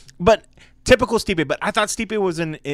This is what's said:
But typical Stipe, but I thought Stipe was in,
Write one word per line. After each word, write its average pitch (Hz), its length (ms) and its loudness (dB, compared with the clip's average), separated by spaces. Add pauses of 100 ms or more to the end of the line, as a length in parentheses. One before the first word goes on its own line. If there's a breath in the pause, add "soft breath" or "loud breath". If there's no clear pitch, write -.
(200 loud breath)
But 202 240 4 (400 soft breath)
typical 240 340 4
Stipe, 165 300 -2
but 147 140 -4
I 190 80 -2
thought 214 180 0
Stipe 220 320 -6
was 180 180 -2
in, 160 200 -6 (160)